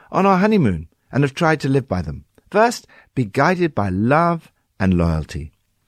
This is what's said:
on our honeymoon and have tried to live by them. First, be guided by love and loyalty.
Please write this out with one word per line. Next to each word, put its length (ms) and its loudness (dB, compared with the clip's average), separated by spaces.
on 140 2
our 100 4
honeymoon 520 2
and 140 0
have 100 -2
tried 260 0
to 80 -4
live 200 0
by 140 -4
them. 240 -12
First, 360 0
be 100 -2
guided 500 0
by 140 -2
love 640 0
and 200 2
loyalty. 540 -4